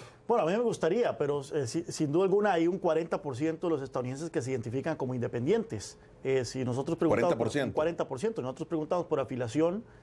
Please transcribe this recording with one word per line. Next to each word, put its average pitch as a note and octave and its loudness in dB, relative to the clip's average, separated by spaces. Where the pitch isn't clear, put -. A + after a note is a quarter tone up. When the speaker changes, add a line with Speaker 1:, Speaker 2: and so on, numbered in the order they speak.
Speaker 1:
Bueno, G#3+ 4
a - 2
mí G3 0
me A#3+ 0
gustaría, F3+ 2
pero, C#3+ 0
eh, C#3+ 0
si-, E3 -4
sin D3+ -2
duda E3+ 4
alguna G3+ 4
hay E3 4
un F3+ 0
cuarenta E3 0
por C3+ -6
ciento D#3+ -2
de E3 2
los C3+ -2
estadounidenses C3+ -4
que D#3+ 0
se A#2+ -6
identifican C3 -2
como B2+ -4
independientes. B2 -2
Eh, C3 2
si C3 -4
nosotros C3+ -2
preguntamos D#3 4
Speaker 2:
Cuarenta E3 2
por A2+ 0
ciento. C#3 0
Speaker 1:
por, - -12
cuarenta D#3+ 0
por C3 -8
ciento, G#3 -2
nosotros C3 -6
preguntamos D#3+ -2
por D#3 0
afiliación, C3+ 0